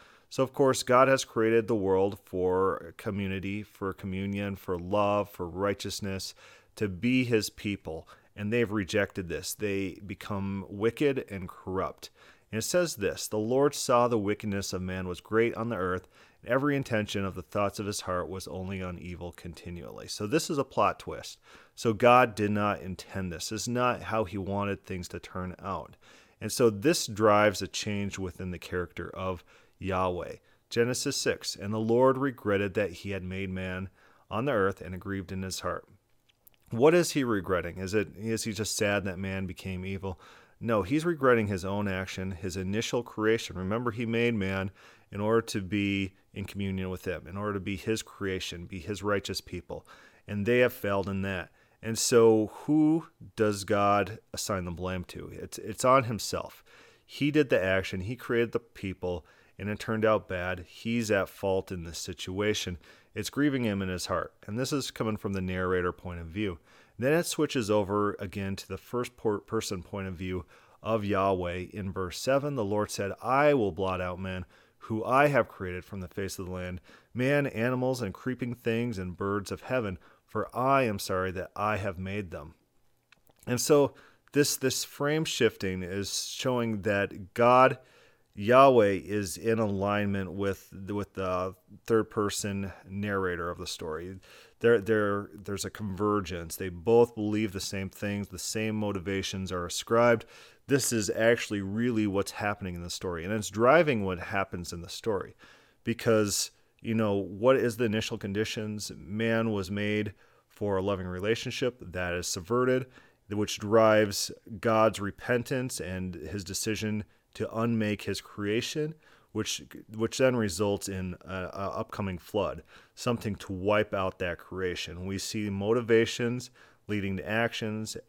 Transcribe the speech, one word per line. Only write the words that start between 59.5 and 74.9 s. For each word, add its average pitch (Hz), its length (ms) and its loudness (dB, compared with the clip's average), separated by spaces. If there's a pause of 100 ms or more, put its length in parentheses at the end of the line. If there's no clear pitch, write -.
and 101 120 -4
it 104 80 -4
turned 110 260 0
out 107 240 4
bad. 90 400 -4
He's 113 420 -2
at 98 200 2
fault 95 420 -2
in 87 120 -6
this 85 140 -10
situation. 95 800 -2 (380)
It's 101 160 -6
grieving 139 340 2
him 101 180 0
in 95 60 -2
his 90 180 -4
heart. - 280 -2 (120)
And 107 120 -6
this 131 140 -2
is 135 200 -2
coming 110 240 -2
from 101 160 -4
the 95 80 -2
narrator 92 520 0
point 87 280 -12
of 82 60 -10
view. 90 320 -4 (420)
Then 131 120 2
it 165 140 2
switches 131 440 0
over 104 500 2
again 98 360 -4
to - 120 -12
the 95 80 -8
first - 400 -6
per-, 104 240 -2
person 107 420 -4
point 95 240 -8
of 92 80 -8
view 92 300 -4 (380)
of 110 220 0
Yahweh. 92 680 0
In 98 180 -6
verse 90 280 -6
seven, 139 360 0
the 117 100 -2
Lord 104 260 0
said, 101 220 -4 (100)
"I 139 320 4
will 104 180 4
blot 92 280 -2
out 90 200 -4
man, 92 240 -6 (340)
who 110 260 -4